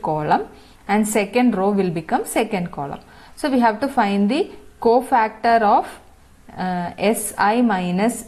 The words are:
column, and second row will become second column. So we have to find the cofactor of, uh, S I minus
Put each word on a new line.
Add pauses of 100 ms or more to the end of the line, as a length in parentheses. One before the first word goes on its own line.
column, (400)
and
second
row
will
become
second
column. (360)
So
we
have
to
find
the (300)
cofactor
of, (680)
uh,
S
I
minus